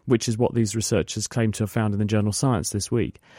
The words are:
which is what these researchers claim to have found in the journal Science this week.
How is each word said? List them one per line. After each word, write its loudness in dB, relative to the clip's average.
which 2
is 0
what 0
these 0
researchers -2
claim 0
to -2
have -4
found 0
in 0
the 2
journal 2
Science 0
this -4
week. -2